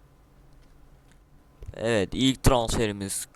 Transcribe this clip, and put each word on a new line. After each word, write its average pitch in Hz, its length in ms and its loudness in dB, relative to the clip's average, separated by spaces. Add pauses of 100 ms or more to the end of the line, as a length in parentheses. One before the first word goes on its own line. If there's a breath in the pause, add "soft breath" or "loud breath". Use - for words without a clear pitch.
(1700)
Evet, 110 380 2
ilk 123 300 2
transferimiz 110 920 -2